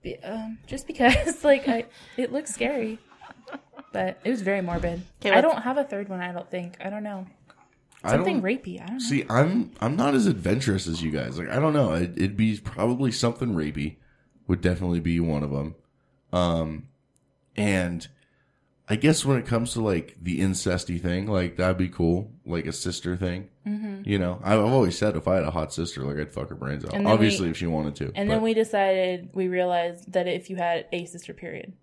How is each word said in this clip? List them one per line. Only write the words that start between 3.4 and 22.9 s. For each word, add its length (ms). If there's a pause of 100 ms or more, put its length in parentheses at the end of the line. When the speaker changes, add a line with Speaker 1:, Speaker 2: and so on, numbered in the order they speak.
Speaker 1:
But 300
it 80
was 120
very 180
morbid. 420 (180)
Speaker 2:
Okay, 120
Speaker 1:
I 80
Speaker 2:
what's 120
Speaker 1:
don't 100
have 140
a 60
third 260
one, 120
I 100
don't 180
think. 320
I 100
don't 120
know. 240 (800)
Speaker 3:
I 80
Speaker 1:
Something 280
Speaker 3:
don't 40
Speaker 1:
rapey. 360
I 60
don't 120
know. 60
Speaker 3:
See, 240
I'm, 520
I'm 160
not 180
as 120
adventurous 600
as 160
you 80
guys. 300
Like, 100
I 80
don't 140
know. 220
It, 220
it'd 200
be 220
probably 520
something 420
rapey 440 (500)
would 140
definitely 400
be 180
one 240
of 100
'em. 220 (580)
Um, 540 (680)
and 500 (840)
I 60
guess 280
when 140
it 80
comes 280
to, 60
like, 400
the 200
incesty 600
thing, 280
like, 280
that'd 220
be 100
cool. 440 (120)
Like, 220
a 60
sister 440